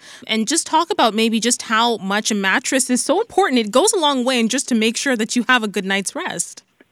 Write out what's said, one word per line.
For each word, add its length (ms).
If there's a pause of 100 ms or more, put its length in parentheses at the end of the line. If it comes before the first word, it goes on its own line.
(260)
And 200
just 200
talk 240
about 240
maybe 260
just 220
how 340
much 340
a 40
mattress 560
is 120
so 200
important. 360
It 120
goes 240
a 40
long 240
way 160
in 120
just 180
to 60
make 240
sure 180
that 180
you 140
have 140
a 60
good 180
night's 280
rest. 500 (280)